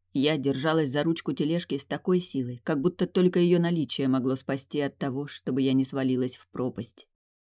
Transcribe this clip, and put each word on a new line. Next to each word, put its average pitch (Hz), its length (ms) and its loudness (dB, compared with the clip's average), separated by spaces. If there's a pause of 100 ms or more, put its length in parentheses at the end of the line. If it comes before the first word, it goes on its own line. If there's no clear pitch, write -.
(120)
Я 147 260 2
держалась 139 520 2
за 147 120 0
ручку 165 320 0
тележки 170 420 -2
с - 80 -8
такой 180 360 -2
силой, 123 440 -6
как 151 160 0
будто 175 260 0
только 180 320 2
её 175 200 6
наличие 165 500 0
могло 131 280 0
спасти 139 440 -6
от 139 160 -4
того, 139 300 -6
чтобы 139 340 -4
я 131 140 4
не 135 100 4
свалилась 127 520 -2
в - 120 -20
пропасть. - 580 -8 (340)